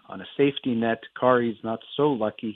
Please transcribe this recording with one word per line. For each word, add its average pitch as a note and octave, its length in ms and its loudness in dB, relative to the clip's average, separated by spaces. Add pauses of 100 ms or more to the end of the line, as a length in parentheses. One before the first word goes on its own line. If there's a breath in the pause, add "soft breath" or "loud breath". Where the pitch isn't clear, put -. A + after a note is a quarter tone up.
on - 140 -14
a F#2+ 40 -16 (120)
safety C#3 380 0
net. A2+ 240 0 (200)
Kari's A#2+ 440 2
not A2+ 160 -4 (180)
so D3 140 2
lucky. G#2+ 440 -4